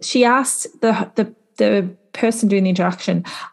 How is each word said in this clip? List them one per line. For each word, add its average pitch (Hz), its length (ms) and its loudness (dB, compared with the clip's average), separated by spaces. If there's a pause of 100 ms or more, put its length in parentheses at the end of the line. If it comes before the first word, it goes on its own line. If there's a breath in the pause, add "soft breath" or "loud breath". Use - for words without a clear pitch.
she - 200 0
asked 254 440 2 (160)
the, 208 320 0
the, - 200 -2 (220)
the 202 320 2 (240)
person 226 340 0
doing 196 180 2
the 185 40 2
introduction, 180 560 -2 (280 loud breath)